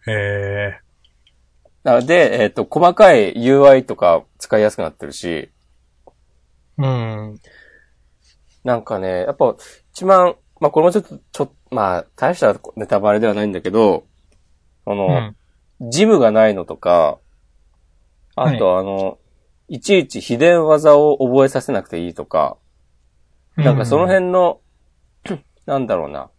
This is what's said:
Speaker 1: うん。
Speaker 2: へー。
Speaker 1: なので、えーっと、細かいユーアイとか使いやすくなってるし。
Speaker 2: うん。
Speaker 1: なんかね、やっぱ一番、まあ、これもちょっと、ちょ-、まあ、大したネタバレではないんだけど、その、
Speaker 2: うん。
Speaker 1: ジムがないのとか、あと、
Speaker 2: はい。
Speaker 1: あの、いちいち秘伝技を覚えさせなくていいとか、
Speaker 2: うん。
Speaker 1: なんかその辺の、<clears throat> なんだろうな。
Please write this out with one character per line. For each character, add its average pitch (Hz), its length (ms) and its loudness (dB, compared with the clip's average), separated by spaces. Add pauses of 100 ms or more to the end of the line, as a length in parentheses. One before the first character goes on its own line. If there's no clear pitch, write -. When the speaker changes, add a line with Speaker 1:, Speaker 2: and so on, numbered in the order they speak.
Speaker 1:
う 117 40 -10
ん。 - 20 -6
Speaker 2:
へ 101 560 -6
ー。 - 200 -18 (960)
Speaker 1:
な 131 100 2
の 123 100 2
で、 131 380 2
え 104 40 0
ー 101 40 -2
っ - 20 -20
と、 107 160 -4
細 175 240 2
か 190 220 6
い 110 280 0
ユ 135 200 4
ー 139 40 8
ア 135 100 10
イ 131 100 -2
と 113 100 -8
か 85 280 2 (140)
使 - 200 -4
い - 20 2
や 104 100 2
す - 60 -18
く 107 60 -8
な 80 80 -6
っ - 20 -20
て - 140 -18
る 71 60 -14
し。 82 380 -10 (1300)
Speaker 2:
う 139 100 -4
ん。 110 540 -8 (1200)
Speaker 1:
な 123 120 0
ん 110 80 -8
か 107 140 -6
ね、 92 240 -6
や 113 80 -6
っ 131 60 -8
ぱ 123 200 0 (360)
一 - 120 -14
番、 185 320 4 (240)
ま 147 80 0
あ、 - 20 0
こ 156 100 0
れ 165 60 4
も 180 60 2
ち 208 60 0
ょ - 20 -2
っ 196 40 -14
と、 - 140 -20 (140)
ち - 100 -10
ょ-、 135 100 -8 (180)
ま 98 280 -2
あ、 - 80 -12 (100)
大 151 180 -2
し 175 60 -10
た 107 140 2 (220)
ネ 107 100 -10
タ 104 140 -2
バ 104 120 0
レ 107 80 0
で 113 60 0
は 107 60 0
な 104 120 -4
い 107 40 -4
ん 101 40 -6
だ 90 100 -10
け 92 80 -6
ど、 101 340 0 (800)
そ 104 100 -6
の、 101 120 -4 (720)
Speaker 2:
う 127 60 -14
ん。 117 40 -12
Speaker 1:
ジ 156 140 0
ム 214 140 4
が 113 140 2
な 110 160 4
い 104 60 0
の 92 100 -8
と 80 120 -14
か、 85 420 0 (1160)
あ 135 220 -2
と、 95 180 0
Speaker 2:
は 92 40 0
い。 - 20 -2
Speaker 1:
あ - 20 -6
の、 98 360 -6 (500)
い 135 120 -12
ち 196 200 2
い 135 80 -6
ち - 120 -12
秘 117 160 -6
伝 165 300 2
技 151 300 4
を 147 220 4
覚 131 260 2
え 135 40 0
さ 139 120 -4
せ - 120 -8
な 98 100 -4
く - 60 -18
て 85 160 -8
い 87 40 -8
い 82 60 -14
と 73 120 -14
か、 - 320 -2 (1000)
Speaker 2:
う 160 60 -2
ん。 - 20 0
Speaker 1:
な 127 80 4
ん 135 60 0
か 131 80 -4
そ 127 120 0
の 180 80 2
辺 185 240 0
の、 180 300 0 (540)
<clears throat> - 500 -16
な 139 140 -4
ん 131 80 -6
だ 107 100 -2
ろ 80 100 -6
う 71 40 -14
な。 69 280 -14